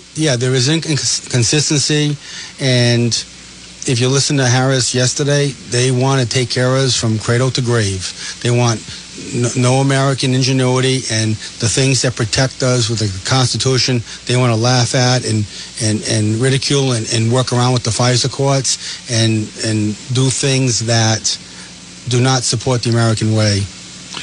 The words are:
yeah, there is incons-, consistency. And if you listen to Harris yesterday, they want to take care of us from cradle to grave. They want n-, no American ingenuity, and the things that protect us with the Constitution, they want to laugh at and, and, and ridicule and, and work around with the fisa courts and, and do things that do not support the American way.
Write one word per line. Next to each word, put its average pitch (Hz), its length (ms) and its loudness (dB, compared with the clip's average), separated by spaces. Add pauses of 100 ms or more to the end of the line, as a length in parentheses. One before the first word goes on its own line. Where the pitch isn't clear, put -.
(160)
yeah, 147 220 2
there 127 180 0
is 127 140 2
incons-, 156 600 -2
consistency. 147 880 0 (420)
And 120 540 2 (720)
if 127 140 0
you 127 100 2
listen 139 280 2
to 131 100 2
Harris 127 480 2
yesterday, 143 520 0 (220)
they 123 220 2
want 131 320 2
to 117 40 0
take 123 220 -2
care 127 180 0
of 131 140 2
us 131 180 0
from 110 200 0
cradle 120 320 0
to 135 100 -2
grave. 107 800 -2
They 120 80 0
want 120 300 2 (560)
n-, 123 260 0
no 127 200 4
American 135 520 2
ingenuity, 131 680 2 (100)
and 110 200 0 (280)
the 120 80 0
things 135 360 2
that 127 120 0
protect 131 480 0
us 127 260 2
with 113 100 -2
the 95 300 -4
Constitution, 127 720 2 (240)
they 123 120 0
want 123 160 4
to 110 60 0
laugh 123 360 2
at 123 320 2
and, 107 180 0 (380)
and, 107 260 0
and 110 320 0
ridicule 135 520 2
and, 113 200 -2
and 113 180 2
work 127 200 2
around 123 220 4
with 123 100 0
the - 80 -2
fisa 123 400 2
courts - 800 -2
and, 110 300 2 (240)
and 107 300 0 (200)
do 131 140 2
things 131 580 0
that 113 500 2 (720)
do 123 120 2
not 131 220 2
support 123 400 -2
the 120 60 -2
American 113 460 2
way. 104 240 2 (640)